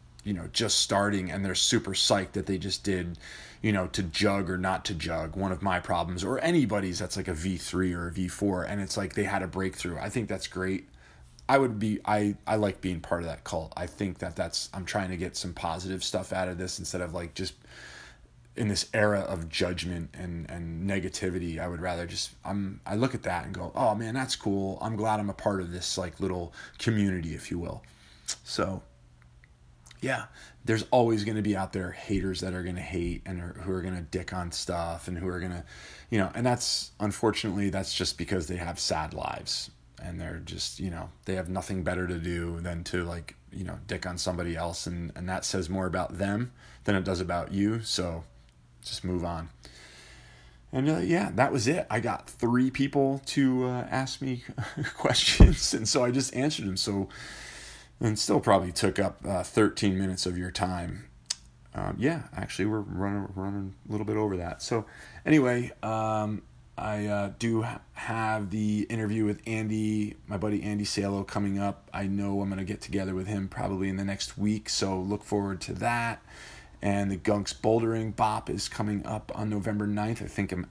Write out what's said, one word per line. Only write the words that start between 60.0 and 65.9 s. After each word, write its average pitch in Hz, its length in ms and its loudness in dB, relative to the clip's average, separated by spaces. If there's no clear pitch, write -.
of 90 120 -2
your 90 140 -4
time. 90 540 -2
Um, 50 240 -2
yeah, 143 260 2
actually, 95 300 -2
we're 107 160 2
running, 98 540 -2
running 98 400 -4
a - 40 -6
little 107 140 -2
bit 107 120 0
over 104 180 2
that. 87 260 -4
So 113 240 0
anyway, 123 460 6
um, 110 600 0